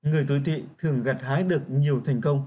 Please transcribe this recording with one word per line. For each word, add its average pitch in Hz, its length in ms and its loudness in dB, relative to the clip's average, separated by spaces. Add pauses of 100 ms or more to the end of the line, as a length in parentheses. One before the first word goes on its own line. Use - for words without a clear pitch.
Người 151 260 2
tuổi 139 180 0
Tỵ 156 180 -2 (160)
thường 139 240 0
gặt 127 180 0
hái 139 220 0
được 175 260 0
nhiều 143 360 2
thành 127 160 0
công 143 260 0